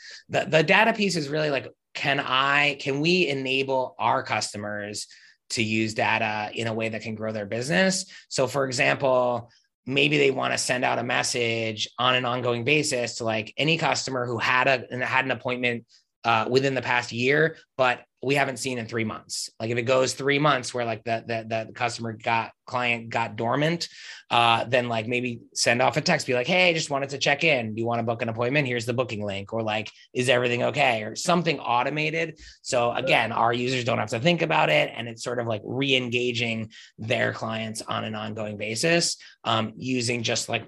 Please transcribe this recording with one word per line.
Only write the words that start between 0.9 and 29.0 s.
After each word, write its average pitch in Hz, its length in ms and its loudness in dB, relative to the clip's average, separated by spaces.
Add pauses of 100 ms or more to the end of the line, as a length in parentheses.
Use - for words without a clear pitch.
piece 202 220 0
is 147 120 -2
really 151 220 0
like, 131 180 -2 (260)
can 139 260 0
I, 139 600 2
can 139 220 -2
we 175 260 4
enable 135 720 -2
our 120 260 2
customers 104 840 -4 (420)
to 117 140 0
use 110 300 0
data 107 600 -2
in 117 140 -4
a 113 60 -2
way 113 160 -2
that 110 120 -8
can 110 140 -8
grow 110 160 -6
their 107 140 -6
business? 170 600 0 (240)
So 131 180 0
for 135 180 0
example, 127 840 2 (360)
maybe 143 320 2
they 139 140 4
wanna 127 260 -2
send 127 280 0
out 123 140 0
a 120 40 -4
message 113 960 -2
on 127 180 2
an 127 80 0
ongoing 120 400 -2
basis 127 520 0
to, 123 80 -8
like, 110 340 -2
any 156 200 2
customer 131 480 -2
who 120 120 -4
had 127 300 2
a, 123 380 0
had 127 200 0
an 131 60 -2
appointment, 123 540 -2 (380)
uh, 113 260 4
within 135 260 2
the 123 60 -2
past 120 300 0
year, 147 440 2 (220)
but 123 260 2 (200)
we 135 100 2
haven't 135 240 0
seen 123 220 -4
in 110 80 -6
three 113 160 -2
months. - 560 -8
Like, 113 100 -4
if 120 80 0
it 120 60 0
goes 131 300 4
three 139 260 2
months 139 340 2
where, 123 100 -2
like, 117 200 -4
the, 113 220 -2
the, 113 220 -4
the, 113 200 -2
the 101 60 -16
customer 117 400 -4
got, 113 380 0 (140)
client 120 440 -2
got 117 260 -2
dormant, 143 520 0 (440)
uh, 117 340 4
then, 123 240 2
like, 113 180 -2
maybe 123 340 -2 (120)
send 123 300 2
off 131 140 4
a 151 40 -2
text, 156 240 0
be 135 80 0
like, 123 140 0
"Hey, 180 260 4
just 160 160 -2
wanted 139 200 -2
to 139 100 -8
check 143 240 2
in. 117 320 2
Do 113 40 -6
you 113 60 0
wanna 117 160 0
book 117 220 -2
an 113 60 -2
appointment? 123 380 0
Here's 120 200 -4
the 120 60 -2
booking 113 300 -2